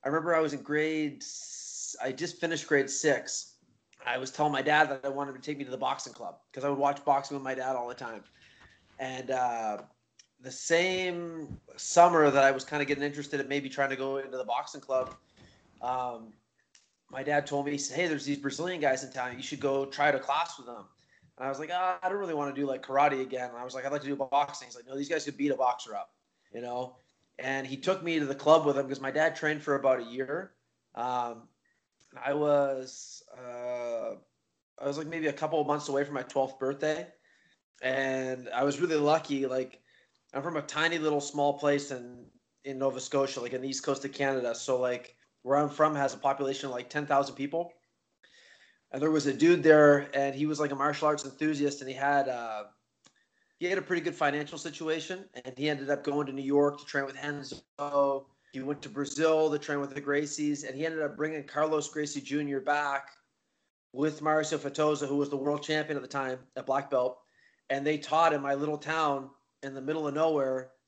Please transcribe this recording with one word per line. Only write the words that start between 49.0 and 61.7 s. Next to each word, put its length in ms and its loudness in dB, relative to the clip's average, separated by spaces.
there 80 2
was 160 2
a 80 0
dude 300 6
there, 500 10
and 220 2
he 100 0
was, 140 -2
like, 100 2
a 60 -4
martial 320 2
arts 180 0
enthusiast, 560 -2
and 80 -10
he 60 -10
had, 340 2
uh, 360 -6
he 100 -2
had 80 2
a 40 -2
pretty 200 -2
good 140 -4
financial 420 0
situation, 720 -6
and 120 -12
he 120 0
ended 200 -4
up 140 0
going 240 0
to 60 -8
New 80 -6
York 380 4
to 60 -18
train 200 -2
with 100 -12
Renzo. 1120 -2
He 100 -10
went 200 -4
to 80 -12
Brazil 600 2
to 80 0
train 220 -2
with 140 -6
the 80 -8
Gracies, 640 -2
and 100 -10
he 100 -4
ended 160 -4
up 140 -4
bringing 300 -4
Carlos 440 0